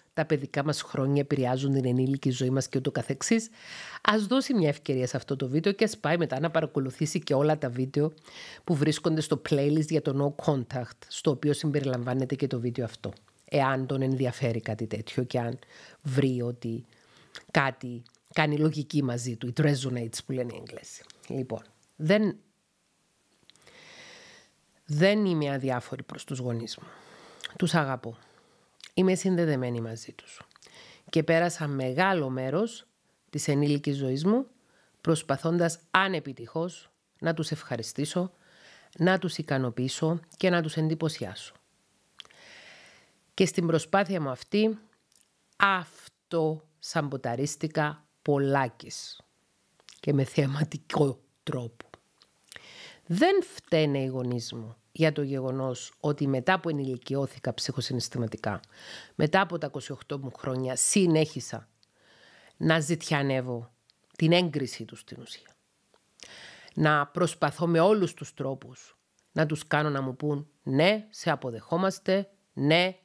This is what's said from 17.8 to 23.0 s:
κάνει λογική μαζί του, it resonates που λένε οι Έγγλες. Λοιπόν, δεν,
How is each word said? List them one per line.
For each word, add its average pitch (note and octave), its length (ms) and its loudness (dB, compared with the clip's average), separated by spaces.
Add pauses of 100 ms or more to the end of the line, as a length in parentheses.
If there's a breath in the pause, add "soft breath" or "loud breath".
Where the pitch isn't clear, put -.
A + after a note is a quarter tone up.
κάνει D3 240 2
λογική D3+ 460 2
μαζί A#2+ 320 -2
του, A#2+ 200 -6
it D3+ 100 4
resonates B2 600 0
που - 60 -8
λένε B2 220 -4
οι - 40 -14
Έγγλες. - 440 -16 (260)
Λοιπόν, B2+ 360 -6 (320)
δεν, F#3+ 420 2 (2500 loud breath)